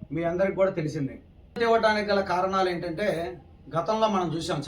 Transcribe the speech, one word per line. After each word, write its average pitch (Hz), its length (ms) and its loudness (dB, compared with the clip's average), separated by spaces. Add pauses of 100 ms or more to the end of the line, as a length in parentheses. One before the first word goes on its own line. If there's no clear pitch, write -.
(120)
మీ 165 100 -2
అందరికీ 180 320 0
కూడా 190 160 2
తెలిసిందే. 151 420 -4
మద్దతు - 500 -10
ఇవ్వడానికి 214 480 4
గల 196 100 2
కారణాలు 185 480 2
ఏంటంటే, 175 720 -2 (380)
గతంలో 220 300 2
మనం 180 280 0
చూసాం, 156 320 -4